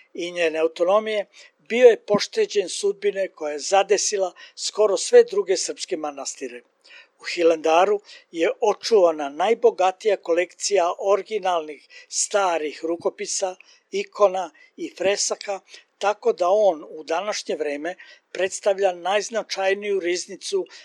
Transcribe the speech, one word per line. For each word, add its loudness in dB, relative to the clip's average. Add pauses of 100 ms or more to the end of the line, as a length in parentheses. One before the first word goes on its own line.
(140)
i -8
njene -2
autonomije, 0 (420)
bio 8
je 6
pošteđen -2
sudbine -4
koja -8
je -8
zadesila 0 (240)
skoro 0
sve 6
druge 0
srpske -6
manastire. -10 (580)
U -20
Hilandaru 2 (320)
je 0 (100)
očuvana 2
najbogatija 0
kolekcija -2
originalnih -2 (200)
starih -2
rukopisa, -4 (340)
ikona 0 (260)
i -10
fresaka, -4 (380)
tako 0
da 0
on 4
u -16
današnje -4
vreme -6 (380)
predstavlja -2
najznačajniju -2
riznicu -6 (180)